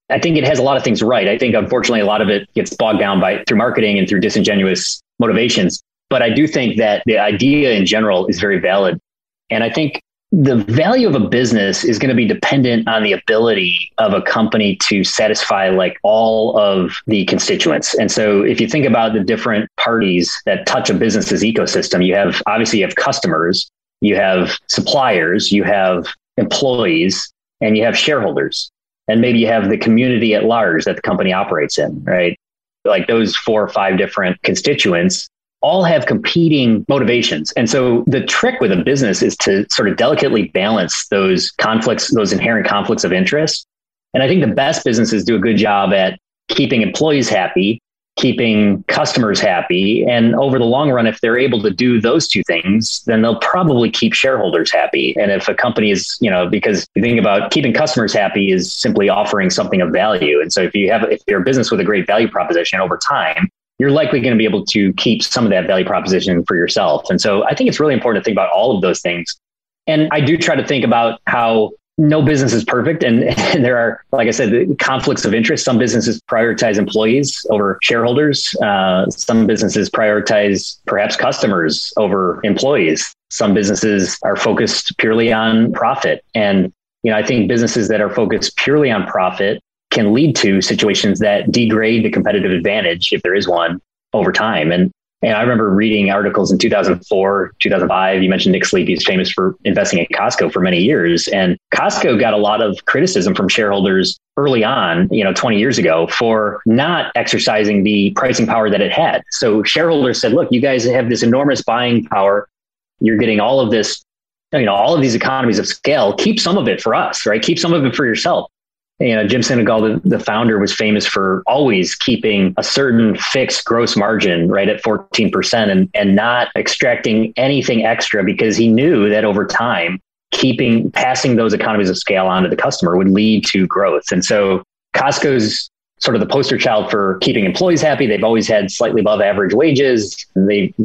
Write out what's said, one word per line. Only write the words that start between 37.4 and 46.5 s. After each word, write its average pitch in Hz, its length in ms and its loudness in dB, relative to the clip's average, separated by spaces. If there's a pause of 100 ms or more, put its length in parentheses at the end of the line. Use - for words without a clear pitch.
And 123 140 0
so 123 380 2
the 127 180 0
trick - 380 -2
with - 100 2
a 180 120 0
business 123 400 0
is 117 140 0
to 98 340 0
sort 113 160 0
of 90 100 -2
delicately 135 520 0
balance 95 580 -2
those 104 440 0
conflicts, - 640 -2
those 107 180 0
inherent 104 360 -2
conflicts 104 360 -2
of 90 80 -2
interest. 143 540 -2 (480)
And 127 80 0
I 135 60 2
think 180 140 2
the 120 120 0
best 139 320 -2
businesses 113 380 0
do 117 120 0
a 104 40 0
good 107 180 2
job 101 340 2
at 95 280 0 (300)
keeping 120 340 0